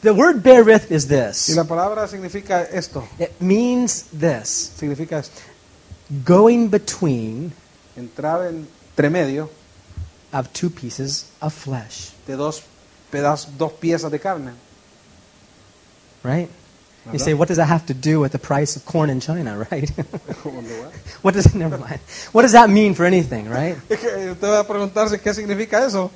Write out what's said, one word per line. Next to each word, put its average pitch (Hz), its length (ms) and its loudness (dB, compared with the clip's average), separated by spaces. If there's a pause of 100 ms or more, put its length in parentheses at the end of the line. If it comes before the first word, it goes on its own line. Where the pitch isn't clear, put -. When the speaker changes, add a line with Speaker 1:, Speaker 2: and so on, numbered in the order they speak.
Speaker 1:
The 214 100 4
word 262 300 4
berith 233 480 8
is 151 180 0
this. 127 420 0
Speaker 2:
Y 160 40 0
la 165 100 2
palabra 190 440 -4
significa 190 540 -6
esto. 156 440 -8 (120)
Speaker 1:
It 254 120 -4 (100)
means 233 640 0 (120)
this. 143 580 -2
Speaker 2:
Significa 151 420 -6
esto. - 220 -12 (840)
Speaker 1:
Going 220 440 6
between 139 840 -4 (440)
Speaker 2:
Entrar 156 500 -6
entre 151 640 -4
medio 156 400 -2 (840)
Speaker 1:
of 131 220 -4
two 175 160 -4
pieces 135 560 -10 (140)
of 156 120 -6
flesh. 123 600 -12 (140)
Speaker 2:
de 135 100 -10
dos 151 260 -6 (480)
pedaz-, 143 380 -2 (100)
dos 156 140 -4
piezas 165 380 -4
de 151 80 -6
carne. 147 340 -8 (1700)
Speaker 1:
Right? 160 240 -2 (580)
You 117 60 -12
Speaker 2:
¿Verdad? 135 120 -4
Speaker 1:
say, 151 100 2
"What 156 140 2
does 180 100 0
that 165 100 4
have 160 180 2
to 139 80 -6
do 151 260 0
with 135 120 0
the 143 60 -6
price 143 380 -2
of 135 100 -16
corn 156 240 0
in 131 100 -2
China?" 139 380 -6
<laughs> 107 120 -8
Right? 147 200 -4 (260)
Speaker 2:
<laughs> - 260 -14
¿Cómo 131 200 -12
no 113 60 -16 (160)
va? 143 60 -18 (320)
Speaker 1:
What 190 120 4
does, 190 200 4
never 165 220 -4
mind. 127 220 -12 (340)
What 226 100 6
does 247 100 6
that 233 180 10
mean 202 240 6
for 165 100 0
anything, 131 460 2
right? 151 320 -4
Speaker 2:
<laughs> - 80 -20
Es 220 100 -2
que 196 300 -6
usted 190 180 -6
va 208 120 4
a 208 60 -2
preguntarse 208 540 -2
qué 208 140 -2
significa 208 500 -2
eso. 196 300 -2